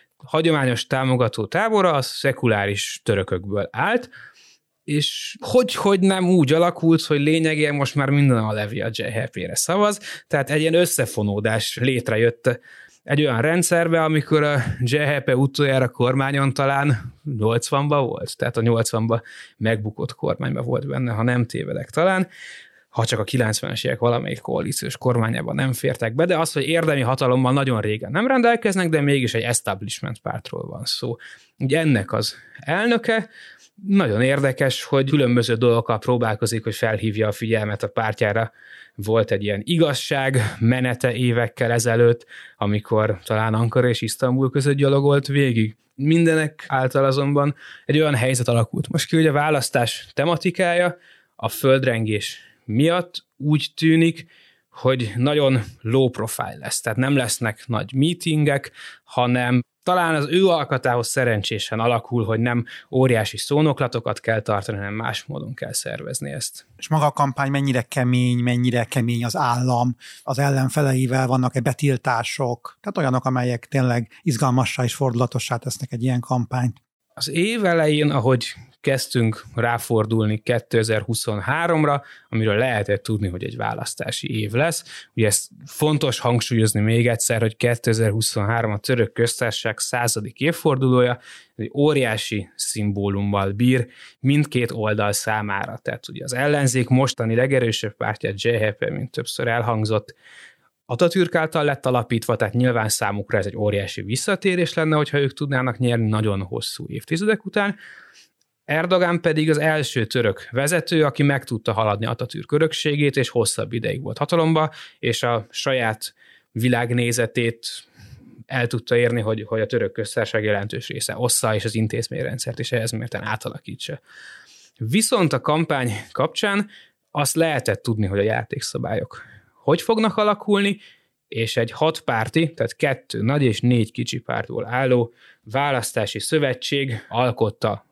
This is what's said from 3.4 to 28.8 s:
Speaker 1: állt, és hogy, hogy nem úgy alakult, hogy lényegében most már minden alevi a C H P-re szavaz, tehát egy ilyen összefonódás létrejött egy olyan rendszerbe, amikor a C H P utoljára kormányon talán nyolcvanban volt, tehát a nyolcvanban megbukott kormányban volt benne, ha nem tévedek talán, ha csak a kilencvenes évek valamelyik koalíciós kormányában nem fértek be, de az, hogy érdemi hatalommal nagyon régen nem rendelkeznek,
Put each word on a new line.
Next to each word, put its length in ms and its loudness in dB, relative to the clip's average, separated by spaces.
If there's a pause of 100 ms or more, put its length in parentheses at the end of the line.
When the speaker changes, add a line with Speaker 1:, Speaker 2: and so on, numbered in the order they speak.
Speaker 1:
állt, 380 -2 (760)
és 560 -4
hogy, 360 2
hogy 240 2
nem 300 2
úgy 240 6
alakult, 480 4
hogy 180 0
lényegében 560 2
most 200 -2
már 140 2
minden 340 4
alevi 380 -4
a 80 -4
C 120 -8
H 240 -4
P-re 300 -8
szavaz, 440 0 (280)
tehát 220 0
egy 120 2
ilyen 120 2
összefonódás 1080 0
létrejött 800 2 (440)
egy 180 0
olyan 200 2
rendszerbe, 600 2
amikor 400 2
a 200 2 (220)
C 60 0
H 280 2
P 160 0
utoljára 540 2
kormányon 640 0
talán 600 0 (240)
nyolcvanban 680 2
volt, 320 -8
tehát 200 -2
a 40 0
nyolcvanban 600 0 (360)
megbukott 580 -2
kormányban 500 -4
volt 220 -4
benne, 240 -4
ha 120 -2
nem 220 2
tévedek 440 -8
talán, 380 2 (600)
ha 160 -2
csak 140 -2
a 40 -2
kilencvenes 600 -2
évek 160 -2
valamelyik 400 0
koalíciós 580 -6
kormányában 580 -2
nem 180 -2
fértek 420 -4
be, 100 2
de 120 2
az, 140 -2
hogy 160 -2
érdemi 340 0
hatalommal 520 2
nagyon 280 0
régen 300 -4
nem 160 0
rendelkeznek, 600 2